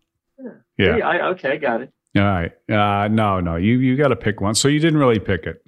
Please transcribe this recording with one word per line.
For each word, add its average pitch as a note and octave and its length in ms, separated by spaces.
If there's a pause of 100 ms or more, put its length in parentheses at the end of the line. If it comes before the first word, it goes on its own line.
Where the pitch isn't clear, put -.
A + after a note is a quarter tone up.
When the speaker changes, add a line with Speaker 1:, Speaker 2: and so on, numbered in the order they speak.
(380)
Speaker 1:
Yeah. B3+ 120 (280)
Speaker 2:
Yeah. F#3 200
Speaker 1:
Yeah, F#3 100
I, D#3+ 220
okay, D3+ 280
got A#2+ 240
it. - 120 (240)
Speaker 2:
All G2+ 60
right. F#2 280 (180)
Uh, G#2 380
no, G#2+ 320
no. E2+ 160
You, G#2 220
you B2+ 180
gotta C#3+ 200
pick - 260
one. G#2 140
So C#3 120
you D3+ 120
didn't D#3 180
really B2 220
pick F#2 260
it, D#2+ 220